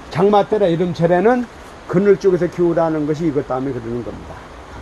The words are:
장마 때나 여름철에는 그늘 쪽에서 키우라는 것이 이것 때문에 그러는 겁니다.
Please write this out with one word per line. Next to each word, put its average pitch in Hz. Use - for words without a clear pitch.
장마 202
때나 202
여름철에는 180
그늘 196
쪽에서 180
키우라는 160
것이 156
이것 135
때문에 131
그러는 120
겁니다. 90